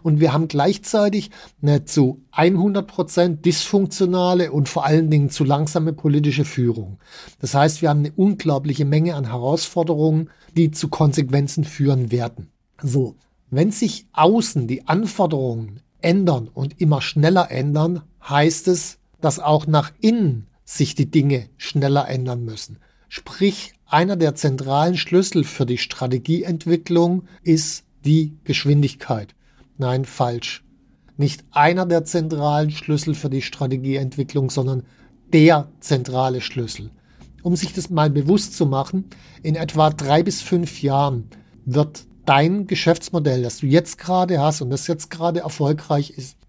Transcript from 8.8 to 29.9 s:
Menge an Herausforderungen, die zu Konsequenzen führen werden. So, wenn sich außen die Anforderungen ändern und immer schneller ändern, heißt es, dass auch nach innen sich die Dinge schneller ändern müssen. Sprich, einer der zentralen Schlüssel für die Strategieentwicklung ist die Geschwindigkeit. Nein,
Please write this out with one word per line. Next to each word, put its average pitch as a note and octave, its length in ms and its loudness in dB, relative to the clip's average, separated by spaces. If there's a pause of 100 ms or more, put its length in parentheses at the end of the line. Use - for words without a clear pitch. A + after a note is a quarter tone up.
Menge D#3 300 2
an C#3+ 100 -4
Herausforderungen, D#3 1040 0 (260)
die E3 140 4
zu D#3 200 -4
Konsequenzen C#3+ 720 0
führen C3+ 480 0
werden. A#2 400 -6 (280)
So, C3 360 -2 (340)
wenn D#3+ 220 0
sich - 420 -4
außen E3+ 540 2
die - 200 -6
Anforderungen C3+ 920 -2 (200)
ändern E3+ 480 2
und C3+ 320 -8
immer D3+ 220 2
schneller E3+ 480 2
ändern, D3+ 540 -2 (180)
heißt D3+ 460 0
es, F3+ 320 -2 (200)
dass D3+ 200 0
auch D3+ 260 2
nach D3+ 340 0
innen G3 460 2 (180)
sich - 300 -2
die C3 160 -2
Dinge C#3 480 0
schneller C#3 500 0
ändern B2+ 380 -6
müssen. A2 320 -14 (300)
Sprich, - 680 -4 (180)
einer F3+ 240 2
der D#3 200 0
zentralen C#3+ 640 0
Schlüssel F3 460 0
für C#3 220 -4
die A#2+ 140 -2
Strategieentwicklung E3+ 1400 -2 (180)
ist D#3+ 440 0 (200)
die D3+ 380 2
Geschwindigkeit. C#3+ 920 0 (460)
Nein, C3 260 -2